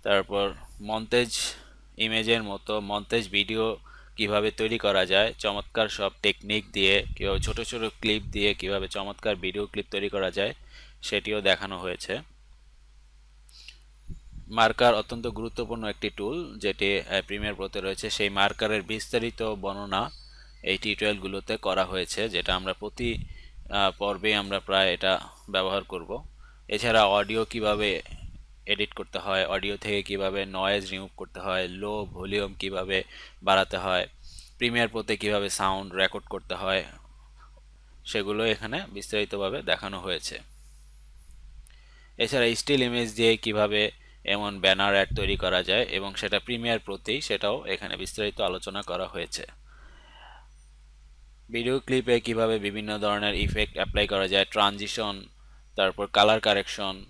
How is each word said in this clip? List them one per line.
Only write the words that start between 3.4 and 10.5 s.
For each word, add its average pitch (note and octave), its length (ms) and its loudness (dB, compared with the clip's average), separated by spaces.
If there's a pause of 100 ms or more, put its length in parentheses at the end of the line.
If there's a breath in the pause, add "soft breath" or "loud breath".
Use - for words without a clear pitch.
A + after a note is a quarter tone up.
কিভাবে G#2 320 2 (100)
তৈরি A2 260 0
করা G2 200 4
যায়, G2 240 4 (140)
চমৎকার G#2 440 0 (100)
সব G2 140 0 (100)
টেকনিক G#2 500 0
দিয়ে G2 240 4 (200)
কিভাবে G2 240 -2
ছোট G#2+ 220 -4
ছোট A2+ 220 -6 (180)
ক্লিপ G#2+ 220 2 (120)
দিয়ে G#2 180 4
কিভাবে F#2+ 340 -4
চমৎকার G2+ 480 -4
ভিডিও F#2+ 360 -4
ক্লিপ G#2 200 -6
তৈরি G2+ 240 -2
করা F#2+ 220 0
যায় G2+ 160 0 (540 loud breath)